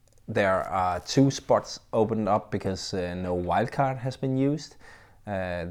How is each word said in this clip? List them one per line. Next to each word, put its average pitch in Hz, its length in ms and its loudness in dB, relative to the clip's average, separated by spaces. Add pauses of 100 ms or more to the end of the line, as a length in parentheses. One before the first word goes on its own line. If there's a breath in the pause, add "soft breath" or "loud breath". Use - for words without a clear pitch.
(280)
there 98 360 2
are 90 380 0
two 139 300 4
spots - 480 0 (120)
opened 107 380 2
up 107 220 2
because, 95 420 -4
uh, 90 220 -2
no 90 180 -2
wild 90 380 0
card 135 260 0
has 127 180 -6
been 131 220 -2
used. 143 380 0 (520 loud breath)
Uh, 90 440 -4